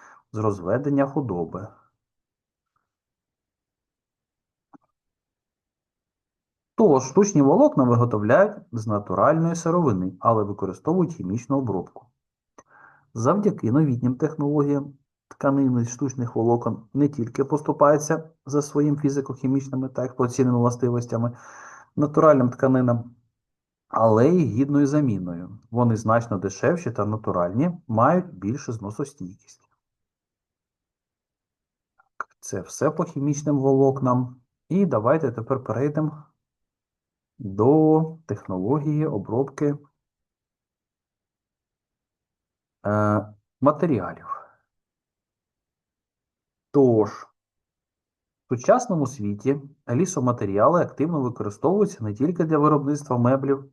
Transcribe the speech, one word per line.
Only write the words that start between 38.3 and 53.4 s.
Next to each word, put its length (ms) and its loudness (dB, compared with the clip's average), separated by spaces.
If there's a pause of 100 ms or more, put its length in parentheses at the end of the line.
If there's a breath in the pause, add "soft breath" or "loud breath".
обробки, 680 -4 (3000)
е, 400 0 (340)
матеріалів. 640 0 (2500)
Тож, 400 4
в 180 -18 (1200)
сучасному 580 0
світі 540 -4 (300)
лісоматеріали 920 2
активно 380 -2
використовуються 840 -2
не 100 -6
тільки 300 -2
для 140 0
виробництва 600 0
меблів, 540 0